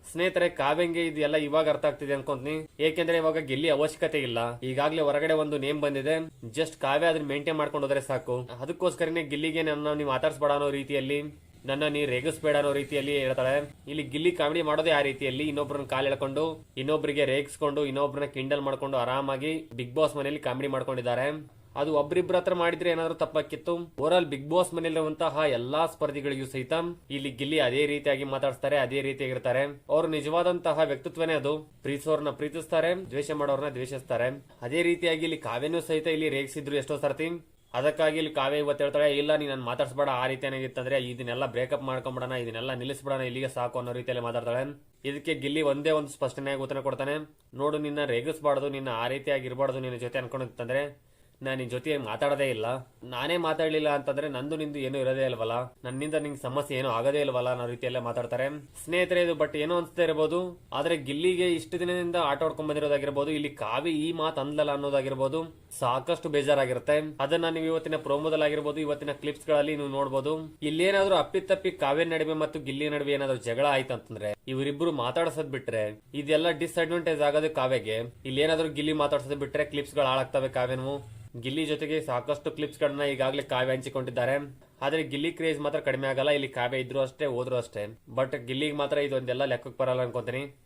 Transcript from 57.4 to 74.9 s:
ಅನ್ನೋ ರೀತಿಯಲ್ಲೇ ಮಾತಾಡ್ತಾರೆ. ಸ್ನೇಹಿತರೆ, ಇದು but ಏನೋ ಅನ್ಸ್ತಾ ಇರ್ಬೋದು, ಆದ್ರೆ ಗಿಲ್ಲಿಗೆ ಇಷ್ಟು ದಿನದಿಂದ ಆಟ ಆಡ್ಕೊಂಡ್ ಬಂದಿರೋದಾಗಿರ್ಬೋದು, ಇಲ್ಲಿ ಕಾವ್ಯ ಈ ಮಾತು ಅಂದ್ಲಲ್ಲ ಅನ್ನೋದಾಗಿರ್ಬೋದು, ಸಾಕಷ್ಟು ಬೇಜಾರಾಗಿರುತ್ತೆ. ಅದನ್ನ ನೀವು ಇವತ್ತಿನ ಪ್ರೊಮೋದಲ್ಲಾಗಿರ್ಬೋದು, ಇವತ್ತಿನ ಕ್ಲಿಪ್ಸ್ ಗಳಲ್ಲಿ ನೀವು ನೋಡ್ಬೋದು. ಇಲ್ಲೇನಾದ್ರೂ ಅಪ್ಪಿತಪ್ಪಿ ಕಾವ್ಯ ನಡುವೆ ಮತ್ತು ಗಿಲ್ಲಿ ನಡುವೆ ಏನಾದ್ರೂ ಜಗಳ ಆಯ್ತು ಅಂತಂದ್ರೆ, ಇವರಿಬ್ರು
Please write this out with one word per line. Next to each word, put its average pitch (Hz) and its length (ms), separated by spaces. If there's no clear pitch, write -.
ಅನ್ನೋ 123 180
ರೀತಿಯಲ್ಲೇ 123 320
ಮಾತಾಡ್ತಾರೆ. 123 680
ಸ್ನೇಹಿತರೆ, 175 400
ಇದು 170 80
but 151 260
ಏನೋ 165 200
ಅನ್ಸ್ತಾ 170 260
ಇರ್ಬೋದು, 160 580
ಆದ್ರೆ 160 240
ಗಿಲ್ಲಿಗೆ 170 560
ಇಷ್ಟು 165 260
ದಿನದಿಂದ 175 360
ಆಟ 147 280
ಆಡ್ಕೊಂಡ್ 156 260
ಬಂದಿರೋದಾಗಿರ್ಬೋದು, 143 600
ಇಲ್ಲಿ 147 180
ಕಾವ್ಯ 131 420
ಈ 156 200
ಮಾತು 160 300
ಅಂದ್ಲಲ್ಲ 147 300
ಅನ್ನೋದಾಗಿರ್ಬೋದು, 139 840
ಸಾಕಷ್ಟು 135 500
ಬೇಜಾರಾಗಿರುತ್ತೆ. 143 920
ಅದನ್ನ 165 300
ನೀವು 160 160
ಇವತ್ತಿನ 160 320
ಪ್ರೊಮೋದಲ್ಲಾಗಿರ್ಬೋದು, 151 800
ಇವತ್ತಿನ 147 320
ಕ್ಲಿಪ್ಸ್ 143 360
ಗಳಲ್ಲಿ 147 280
ನೀವು 143 140
ನೋಡ್ಬೋದು. 139 720
ಇಲ್ಲೇನಾದ್ರೂ 185 540
ಅಪ್ಪಿತಪ್ಪಿ 190 560
ಕಾವ್ಯ 151 340
ನಡುವೆ 160 280
ಮತ್ತು 156 260
ಗಿಲ್ಲಿ 139 300
ನಡುವೆ 143 220
ಏನಾದ್ರೂ 135 260
ಜಗಳ 117 280
ಆಯ್ತು 135 280
ಅಂತಂದ್ರೆ, 104 420
ಇವರಿಬ್ರು 143 440